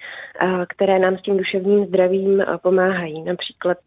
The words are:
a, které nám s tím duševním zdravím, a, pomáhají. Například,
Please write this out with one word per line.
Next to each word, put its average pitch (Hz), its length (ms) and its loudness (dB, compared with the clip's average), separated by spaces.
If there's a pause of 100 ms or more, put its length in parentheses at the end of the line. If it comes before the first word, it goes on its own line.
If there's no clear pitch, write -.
(380)
a, 180 280 0
které 190 320 2
nám 185 180 2
s 185 60 -16
tím 202 140 0
duševním 196 500 0
zdravím, 190 540 2
a, 170 180 -2
pomáhají. 180 640 0
Například, 175 640 -4